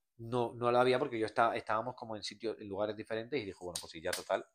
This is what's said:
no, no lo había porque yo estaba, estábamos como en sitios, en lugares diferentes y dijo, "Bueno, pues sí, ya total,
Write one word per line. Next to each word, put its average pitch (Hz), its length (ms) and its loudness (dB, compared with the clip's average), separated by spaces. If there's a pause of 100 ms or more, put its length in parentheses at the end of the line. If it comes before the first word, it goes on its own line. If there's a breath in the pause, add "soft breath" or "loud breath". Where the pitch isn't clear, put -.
(180)
no, 117 380 0
no 120 160 2
lo 123 80 8
había 127 200 6
porque 123 200 -2
yo 110 60 2
estaba, 113 300 4
estábamos 113 400 -2
como 113 200 -10
en 101 80 -10
sitios, 110 360 -6
en 107 80 -12
lugares 104 280 0
diferentes 113 460 -4
y 104 40 -6
dijo, 90 200 -10
"Bueno, 85 140 -6
pues - 120 -14
sí, 82 100 -14
ya 90 100 -2
total, 95 440 -2